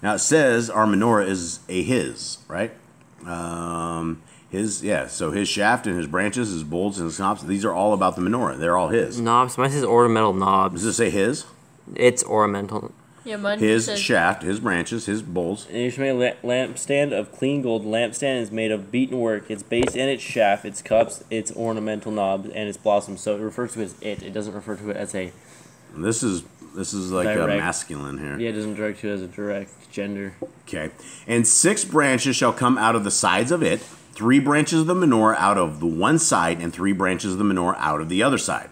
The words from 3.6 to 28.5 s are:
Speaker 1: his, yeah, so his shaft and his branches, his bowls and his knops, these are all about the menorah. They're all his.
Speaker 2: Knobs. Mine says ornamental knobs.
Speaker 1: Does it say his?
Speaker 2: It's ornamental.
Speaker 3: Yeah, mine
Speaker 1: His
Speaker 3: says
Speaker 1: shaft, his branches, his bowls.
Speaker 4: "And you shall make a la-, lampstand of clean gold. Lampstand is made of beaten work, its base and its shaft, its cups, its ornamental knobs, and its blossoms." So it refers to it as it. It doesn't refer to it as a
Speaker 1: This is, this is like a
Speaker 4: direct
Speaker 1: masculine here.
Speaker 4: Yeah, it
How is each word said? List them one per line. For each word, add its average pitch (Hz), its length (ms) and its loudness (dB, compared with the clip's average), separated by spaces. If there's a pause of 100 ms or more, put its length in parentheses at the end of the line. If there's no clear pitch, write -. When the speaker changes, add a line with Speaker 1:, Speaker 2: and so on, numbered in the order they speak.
Speaker 1:
his, 101 340 -4
yeah, 85 240 -2
so 80 240 -6
his 95 160 -2
shaft 110 400 0
and 90 100 -2
his 80 100 -4
branches, 101 420 -2
his 82 140 -6
bowls 92 360 -4
and 85 60 -4
his 80 140 -6
knops, 95 240 -2
these 98 220 -2
are 101 80 0
all 101 200 2
about 95 220 2
the 92 60 -4
menorah. 92 360 -2
They're 85 200 2
all 85 120 2
his. 117 300 0
Speaker 2:
Knobs. 120 380 2
Mine 135 140 2
says 143 120 -2
ornamental 113 500 4
knobs. 95 500 2
Speaker 1:
Does - 20 -2
it 113 80 0
say 113 160 2
his? 101 360 0 (500)
Speaker 2:
It's 123 280 4
ornamental. 104 680 0 (340)
Speaker 3:
Yeah, 214 120 -8
mine 202 220 -2
Speaker 1:
His 110 260 4
Speaker 3:
says 101 160 -4
Speaker 1:
shaft, 95 420 2
his 98 160 -4
branches, 101 460 -2
his 107 160 -4
bowls. 87 480 -4
Speaker 4:
"And 92 80 -8
you 123 120 0
shall 135 140 -6 (100)
make 123 200 2
a - 120 -12
la-, 120 100 -4
lampstand 135 600 0
of 104 140 -4
clean 139 300 0
gold. 113 240 -2
Lampstand 120 560 -2
is 104 100 -6
made 110 180 -2
of 101 220 -4
beaten 127 260 0
work, 113 320 -2
its 104 140 -8
base 120 320 0
and 131 140 0
its 131 120 -2
shaft, 104 440 2
its 101 160 -10
cups, - 500 2
its 110 240 -4
ornamental 110 560 -4
knobs, 98 420 -2
and 107 140 -6
its 101 100 -8
blossoms." 101 440 0
So 104 160 -2
it - 20 -6
refers 110 340 -6
to 113 80 -10
it - 40 -2
as 90 160 -12
it. 101 220 -8
It 98 100 -12
doesn't 104 200 -6
refer 104 220 -8
to 104 140 -10
it 101 80 -6
as 101 180 -8
a 90 160 -6 (640)
Speaker 1:
This 101 260 -2
is, 95 220 -2 (320)
this 92 180 -8
is 92 200 -6
like 90 140 0
a - 80 0
Speaker 4:
direct 80 280 0
Speaker 1:
masculine 71 540 -6
here. 71 200 -8
Speaker 4:
Yeah, 117 120 -4
it 110 40 -6